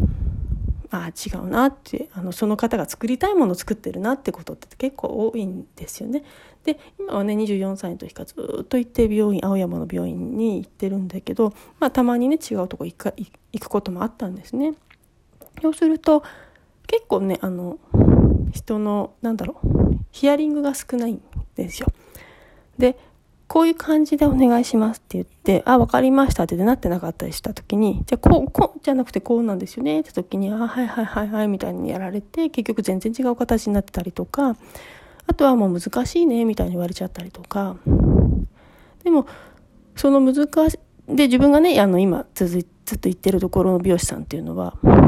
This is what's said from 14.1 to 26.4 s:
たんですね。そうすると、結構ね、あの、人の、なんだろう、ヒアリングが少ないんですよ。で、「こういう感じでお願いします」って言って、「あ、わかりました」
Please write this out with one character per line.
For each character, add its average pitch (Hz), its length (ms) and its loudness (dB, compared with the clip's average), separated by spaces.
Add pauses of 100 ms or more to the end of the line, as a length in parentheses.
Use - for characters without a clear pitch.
た 202 120 -8
ん 185 60 -10
で 196 100 -16
す - 120 -10
ね。 302 180 -2 (880)
そ 311 80 2
う 302 40 -6
す 330 120 0
る 311 120 2
と、 302 240 4 (640)
結 453 220 -2
構 190 120 0
ね、 190 200 -2
あ 190 100 -6
の、 180 280 -10 (760)
人 - 260 -6
の、 208 440 -2
な 233 100 -2
ん 226 40 -2
だ - 100 -6
ろ - 180 -12
う、 - 320 2 (160)
ヒ - 180 0
ア 285 60 4
リ 302 120 -2
ン 294 60 -2
グ 294 80 -2
が 277 120 -2
少 - 220 -8
な 233 100 -2
い 233 60 -4
ん 190 100 -10 (340)
で - 120 -6
す - 120 -14
よ。 - 80 -2 (880)
で、 254 200 2 (500)
「こ 320 120 2
う 330 80 6
い - 20 4
う 330 40 0
感 311 300 2
じ 294 120 0
で 294 100 4
お 285 40 4
願 254 300 6
い 247 40 0
し - 120 -2
ま 220 180 2
す」 - 40 -14
っ - 20 -20
て - 180 -8
言 180 40 -4
っ - 20 -8
て、 - 420 0
「あ、 247 120 6
わ 233 80 6
か 247 140 2
り 262 100 4
ま 269 180 6
し - 60 -2
た」 175 100 0